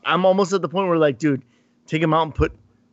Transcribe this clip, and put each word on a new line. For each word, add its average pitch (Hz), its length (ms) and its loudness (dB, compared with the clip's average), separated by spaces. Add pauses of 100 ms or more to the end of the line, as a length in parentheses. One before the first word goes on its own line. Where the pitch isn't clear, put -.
I'm 175 200 0
almost 190 280 2
at 190 80 -2
the 160 80 -6
point 185 180 -2
where, 170 100 0
like, 147 200 2
dude, 143 260 -2 (440)
take 160 140 -4
him 160 120 0
out 160 100 2
and 156 120 -6
put - 180 -2 (400)